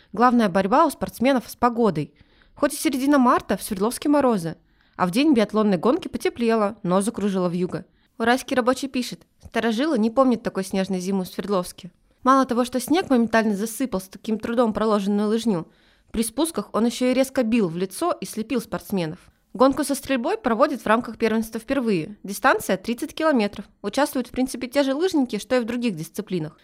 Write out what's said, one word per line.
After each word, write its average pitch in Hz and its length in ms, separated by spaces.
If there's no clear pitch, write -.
Главная 233 360
борьба 196 360
у 277 60
спортсменов 247 560
с - 80
погодой. 214 580
Хоть 294 200
и - 40
середина 277 400
марта, 254 400
в - 60
Свердловске 214 440
морозы. 233 480
А 185 100
в 175 40
день 285 220
биатлонной 208 440
гонки 254 320
потеплело, 226 720
но 180 180
закружило 196 460
вьюга. 175 380
Уральский 240 360
рабочий 254 340
пишет: 247 320
«Старожилы 233 540
не 220 140
помнят 247 320
такой 190 200
снежной 190 360
зимы 185 240
в 180 60
Свердловске». 185 600
Мало 262 220
того, 247 200
что 254 140
снег 349 300
моментально 226 460
засыпал 226 440
с - 100
таким - 280
трудом 226 360
проложенную 208 560
лыжню, 220 380
при 226 100
спусках 226 520
он 214 120
еще 247 220
и 254 80
резко 262 260
бил 220 260
в 160 100
лицо 190 340
и - 140
слепил 220 360
спортсменов. 175 560
Гонку 185 300
со 277 120
стрельбой 269 420
проводят 247 440
в - 40
рамках 226 320
первенства 220 420
впервые. 220 640
Дистанция 214 540
тридцать 233 360
километров. 233 520
Участвуют, 254 460
в - 40
принципе, 247 380
те 285 140
же 269 100
лыжники, 285 460
что 254 180
и - 20
в 226 60
других 233 320
дисциплинах. 170 680